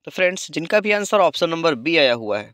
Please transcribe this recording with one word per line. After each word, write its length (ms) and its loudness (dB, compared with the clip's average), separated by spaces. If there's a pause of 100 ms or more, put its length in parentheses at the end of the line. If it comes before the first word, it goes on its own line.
तो 80 -16
फ्रेंड्स, 400 -2
जिनका 280 0
भी 120 -2
आंसर 260 0
ऑप्शन 320 2
नंबर 260 0
बी 220 -2
आया 160 4
हुआ 260 -4
है, 140 -12